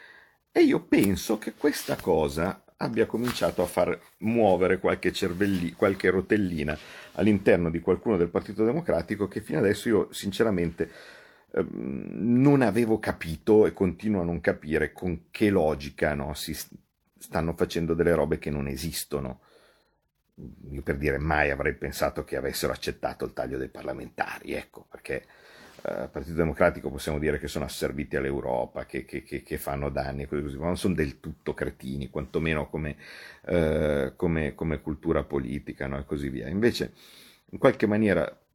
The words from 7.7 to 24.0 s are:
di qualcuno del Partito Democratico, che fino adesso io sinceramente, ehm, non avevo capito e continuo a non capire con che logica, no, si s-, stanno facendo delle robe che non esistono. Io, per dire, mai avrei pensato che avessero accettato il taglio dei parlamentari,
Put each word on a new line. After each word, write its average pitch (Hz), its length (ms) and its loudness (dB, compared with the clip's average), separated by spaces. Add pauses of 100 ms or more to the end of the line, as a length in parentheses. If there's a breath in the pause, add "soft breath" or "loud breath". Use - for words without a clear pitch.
di 82 100 -2
qualcuno 92 380 2
del 85 100 4
Partito 101 360 -2
Democratico, 104 640 0
che - 120 -6
fino 78 200 -2
adesso 104 280 2
io 104 240 2
sinceramente, 92 800 -2 (640 loud breath)
ehm, 65 500 -4 (360)
non 143 200 6
avevo 110 380 2
capito 98 680 4
e 85 80 4
continuo 98 480 0
a 85 40 -2
non 85 180 -2
capire 78 500 0
con - 380 -6
che 107 180 2
logica, 78 640 2
no, 73 220 -4
si - 180 -8
s-, - 160 -10 (480)
stanno 82 380 -4
facendo 85 400 0
delle 85 180 4
robe 78 260 2
che - 120 -8
non 71 160 -4
esistono. 69 760 -6 (1300 soft breath)
Io, 69 120 -8
per 73 140 -2
dire, 69 220 0
mai 76 320 4
avrei 71 240 0
pensato 71 500 -4
che 69 120 -6
avessero 67 360 -2
accettato - 520 -6
il 64 80 -8
taglio 64 260 -6
dei 64 100 -6
parlamentari, 64 840 -8